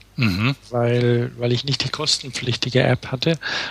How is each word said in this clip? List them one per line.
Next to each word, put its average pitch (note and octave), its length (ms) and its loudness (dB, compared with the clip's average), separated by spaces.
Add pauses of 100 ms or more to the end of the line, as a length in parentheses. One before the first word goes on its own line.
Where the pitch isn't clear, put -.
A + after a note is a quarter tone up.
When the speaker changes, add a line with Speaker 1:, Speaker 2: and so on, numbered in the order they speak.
(160)
Speaker 1:
Mhm. A2+ 380 2 (140)
Speaker 2:
weil, A#2+ 680 2
weil A#2+ 120 0
ich B2 140 0
nicht - 180 -2
die - 60 0
kostenpflichtige C3 960 -2
App B2+ 280 2
hatte. - 280 0 (320)